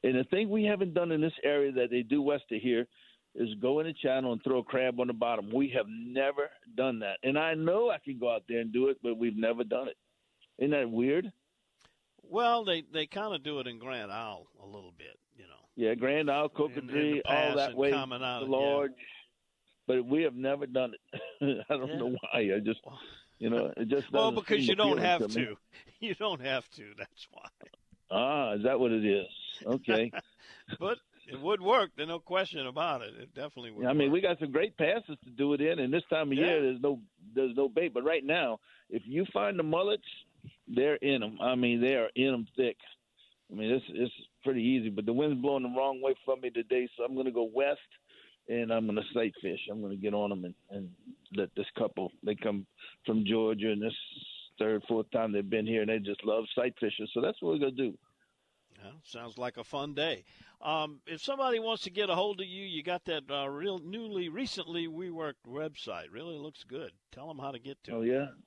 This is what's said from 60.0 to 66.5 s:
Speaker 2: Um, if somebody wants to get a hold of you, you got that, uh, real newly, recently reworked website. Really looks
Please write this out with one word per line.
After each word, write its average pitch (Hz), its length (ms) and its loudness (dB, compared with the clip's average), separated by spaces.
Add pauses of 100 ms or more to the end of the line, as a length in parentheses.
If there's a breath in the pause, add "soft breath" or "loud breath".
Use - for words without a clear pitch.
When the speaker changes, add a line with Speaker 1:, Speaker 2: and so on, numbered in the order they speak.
Speaker 2:
Um, 151 440 -4
if 156 160 -12
somebody 262 380 0
wants 226 240 -2
to 190 60 -8
get 190 200 0
a 175 60 2
hold 196 240 0
of 190 80 -6
you, 185 180 -10
you 170 160 -6
got 175 240 -4
that, 151 240 -4
uh, 139 200 -2
real 180 300 -4
newly, 190 500 -6
recently 170 580 -6
reworked 165 580 -8
website. 120 680 -8
Really 156 240 -10
looks 147 260 -14